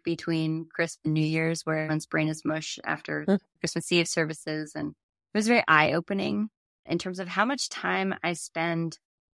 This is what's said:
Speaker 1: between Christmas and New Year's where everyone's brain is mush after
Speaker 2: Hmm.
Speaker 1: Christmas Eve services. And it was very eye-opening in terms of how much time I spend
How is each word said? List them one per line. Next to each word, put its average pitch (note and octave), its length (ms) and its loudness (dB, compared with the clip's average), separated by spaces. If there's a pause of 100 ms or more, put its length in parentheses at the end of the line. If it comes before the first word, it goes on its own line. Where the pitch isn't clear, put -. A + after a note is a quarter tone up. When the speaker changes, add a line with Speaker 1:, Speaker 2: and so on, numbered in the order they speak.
Speaker 1:
between D#3+ 680 0
Christmas - 320 -2
and D#3 120 2
New D#3 100 4
Year's D#3+ 380 0
where D#3 160 0
everyone's D#3 260 -2
brain D#3 220 2
is D#3 180 -4
mush D#3 380 -2
after D#3 400 -4
Speaker 2:
Hmm. F#3+ 120 4 (240)
Speaker 1:
Christmas - 320 -4
Eve E3+ 160 6
services. D#3 680 -2
And D3+ 160 -4
it - 460 -10
was G#3+ 100 2
very A#3+ 200 6
eye-opening F3 840 2 (360)
in E3+ 140 0
terms F#3 200 -6
of F3+ 80 -6
how F#3 180 2
much C4+ 240 -2
time F#3+ 440 -2 (100)
I F3 100 0
spend E3 680 -2 (360)